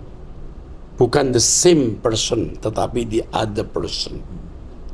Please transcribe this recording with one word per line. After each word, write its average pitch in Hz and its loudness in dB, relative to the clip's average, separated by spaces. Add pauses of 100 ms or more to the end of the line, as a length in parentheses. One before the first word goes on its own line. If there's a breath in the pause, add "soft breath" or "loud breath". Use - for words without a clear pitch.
(1000)
Bukan 131 4
the 120 4
same 143 6
person, 110 0
tetapi 113 -2
the 110 0
other 107 0
person. - -6 (720)